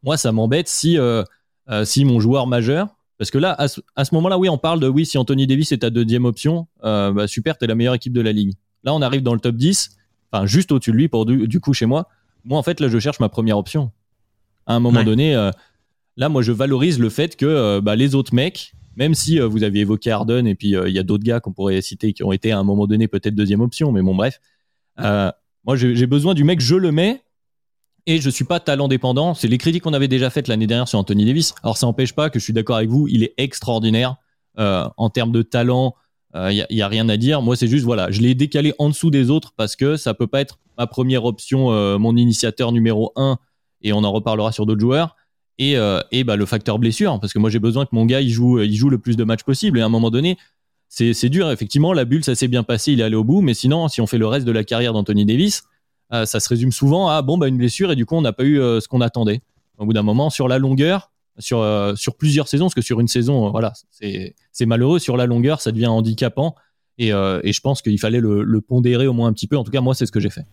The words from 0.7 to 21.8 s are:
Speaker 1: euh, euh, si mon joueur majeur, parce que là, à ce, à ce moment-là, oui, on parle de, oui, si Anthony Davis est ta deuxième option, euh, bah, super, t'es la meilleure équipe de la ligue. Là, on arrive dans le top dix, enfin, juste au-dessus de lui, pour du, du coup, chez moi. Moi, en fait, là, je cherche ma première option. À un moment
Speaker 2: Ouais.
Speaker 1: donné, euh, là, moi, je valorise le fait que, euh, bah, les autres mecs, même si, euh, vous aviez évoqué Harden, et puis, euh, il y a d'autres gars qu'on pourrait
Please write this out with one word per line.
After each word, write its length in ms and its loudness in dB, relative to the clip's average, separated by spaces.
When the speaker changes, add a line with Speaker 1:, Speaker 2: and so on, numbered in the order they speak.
Speaker 1:
euh, 240 2
euh, 160 0
si 200 0
mon 140 4
joueur 260 2
majeur, 440 0
parce 140 -6
que 80 0
là, 140 0
à 140 -2
ce, 140 -8
à 100 0
ce 80 -4
moment-là, 240 2
oui, 120 2
on 100 -2
parle 200 -2
de, 80 2
oui, 200 2
si 100 -2
Anthony 300 0
Davis 240 2
est 80 0
ta 100 0
deuxième 360 2
option, 420 -2
euh, 280 0
bah, 160 0
super, 300 -4
t'es 80 -4
la 80 0
meilleure 220 0
équipe 180 -6
de 80 0
la 100 0
ligue. 220 0
Là, 100 -2
on 80 0
arrive 220 0
dans 100 0
le 60 0
top 160 -2
dix, 420 -2
enfin, 140 0
juste 260 2
au-dessus 200 0
de 60 2
lui, 100 4
pour 180 0
du, 220 0
du 120 0
coup, 140 0
chez 140 0
moi. 220 -2
Moi, 160 -2
en 40 -4
fait, 160 -4
là, 100 2
je 100 2
cherche 200 -4
ma 100 2
première 280 0
option. 340 -2
À 100 -2
un 40 2
moment 200 4
Speaker 2:
Ouais. 60 2
Speaker 1:
donné, 280 2
euh, 160 2
là, 100 -2
moi, 140 0
je 100 0
valorise 480 0
le 100 2
fait 260 -4
que, 100 -2
euh, 360 2
bah, 140 0
les 200 2
autres 200 0
mecs, 380 -2
même 160 2
si, 260 0
euh, 80 2
vous 160 0
aviez 180 0
évoqué 300 0
Harden, 340 0
et 100 0
puis, 200 0
euh, 140 0
il 60 -2
y 40 0
a 40 -2
d'autres 200 0
gars 160 0
qu'on 140 -10
pourrait 280 -2